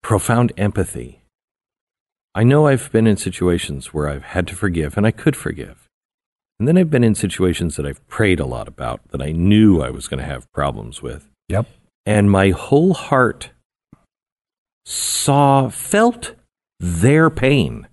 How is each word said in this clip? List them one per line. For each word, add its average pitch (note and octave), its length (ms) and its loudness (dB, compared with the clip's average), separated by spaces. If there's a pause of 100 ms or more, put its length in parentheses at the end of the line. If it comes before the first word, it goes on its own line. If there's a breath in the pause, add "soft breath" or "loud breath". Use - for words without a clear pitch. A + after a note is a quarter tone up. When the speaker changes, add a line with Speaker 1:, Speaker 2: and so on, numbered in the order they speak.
Speaker 1:
profound A#2 560 0
empathy. F#2 600 -6 (1120)
I G#2+ 100 0
know D3 220 4
I've C3 260 0
been A2+ 140 4
in G#2 100 4
situations F2 800 -4
where D2 160 -4
I've C#2+ 140 -10
had F2+ 240 -4
to - 80 -12
forgive, E2 420 -4
and G#2 80 2
I A2+ 40 4
could - 260 -2
forgive. - 420 -10 (800)
And A#2 100 0
then F3 100 4
I've E3 120 2
been B2+ 140 2
in A2 120 4
situations F2+ 600 -2
that C#2+ 100 -6
I've - 220 -10
prayed F#2+ 300 0
a C#2 80 -4
lot A#1+ 220 -10
about, A#1 400 -10
that C#2+ 120 -8
I D2 120 -6
knew G2 500 4
I B1+ 80 -6
was B1+ 160 -12
gonna C2 180 -8
have C2+ 280 -12
problems A#1 500 -6
with. A#1+ 260 -14 (200)
Speaker 2:
Yep. G#2 180 -2 (400)
Speaker 1:
And G#2 240 4
my G2 200 4
whole D3+ 440 2
heart - 560 -2 (1300)
saw, C#3 840 0
felt - 640 -2 (460)
their A#2+ 500 2
pain. C3 640 -2